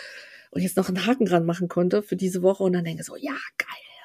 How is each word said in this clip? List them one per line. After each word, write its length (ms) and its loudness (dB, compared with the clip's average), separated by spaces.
und 120 -2
jetzt 140 -2
noch 120 2
einen 180 -2
Haken 200 4
dran 180 4
machen 240 0
konnte 340 2
für 140 -4
diese 260 -2
Woche 200 4
und 100 4
dann 120 0
denke 200 -8
so: 120 -14
„Ja, 200 -6
geil, 100 -4